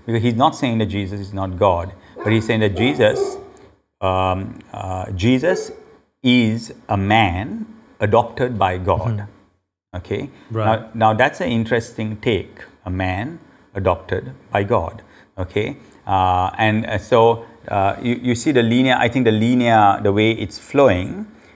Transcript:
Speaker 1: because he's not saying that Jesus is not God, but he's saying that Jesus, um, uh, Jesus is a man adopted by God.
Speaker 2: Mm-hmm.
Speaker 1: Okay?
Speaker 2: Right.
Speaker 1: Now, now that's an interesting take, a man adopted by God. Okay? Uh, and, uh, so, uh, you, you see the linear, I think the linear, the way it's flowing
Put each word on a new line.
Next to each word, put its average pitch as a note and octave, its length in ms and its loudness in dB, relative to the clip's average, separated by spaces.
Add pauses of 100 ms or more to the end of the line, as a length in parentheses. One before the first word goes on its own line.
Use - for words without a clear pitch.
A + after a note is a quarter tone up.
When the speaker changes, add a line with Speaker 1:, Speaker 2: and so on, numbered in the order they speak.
Speaker 1:
because A2+ 180 0
he's A#2+ 120 2
not D3+ 200 2
saying A#2 220 -2
that A2 80 0
Jesus G2 340 -4
is G2 140 -12
not F#2+ 260 -6
God, F2 320 2 (320)
but G#2+ 80 0
he's A2 140 2
saying A2 160 0
that G2 160 0
Jesus, A2+ 580 2 (680)
um, F#2+ 580 -2 (140)
uh, F#2 380 -8
Jesus B2+ 600 0 (520)
is A#2+ 500 2 (160)
a G#2 80 0
man G#2+ 680 0 (340)
adopted A#2 580 0
by F#2 200 0
God. G2 400 -2
Speaker 2:
Mm-hmm. - 800 -16
Speaker 1:
Okay? A2 320 -6 (220)
Speaker 2:
Right. A2 140 -2 (160)
Speaker 1:
Now, - 120 -16
now A2 200 2
that's C3 280 0
an F3 80 -2
interesting A2+ 720 -2
take, G2+ 400 -2 (240)
a F#2 40 -8
man F#2 500 -4 (360)
adopted F#2+ 560 -2 (200)
by G2+ 120 0
God. G2 380 -2 (360)
Okay? G#2+ 400 -6 (280)
Uh, F#2 520 2
and, A2 280 0
uh, A2 120 -4
so, A2+ 480 2 (220)
uh, G2 340 0
you, B2 140 -2
you B2 200 -2
see D3+ 160 -2
the B2 120 4
linear, B2 340 2
I A#2+ 120 0
think B2+ 160 0
the A2 60 4
linear, A2+ 720 4
the G2+ 120 2
way G#2+ 180 4
it's - 260 -6
flowing C#3 720 0 (280)